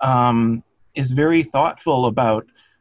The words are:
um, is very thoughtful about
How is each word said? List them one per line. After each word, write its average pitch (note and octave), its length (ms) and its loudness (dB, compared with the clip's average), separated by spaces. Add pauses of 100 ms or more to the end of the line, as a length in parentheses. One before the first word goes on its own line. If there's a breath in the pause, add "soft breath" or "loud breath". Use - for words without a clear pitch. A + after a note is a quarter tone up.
um, A#2+ 600 0 (320)
is C3+ 160 -6
very D#3 320 2
thoughtful C#3 640 -2
about A2+ 400 0 (340 soft breath)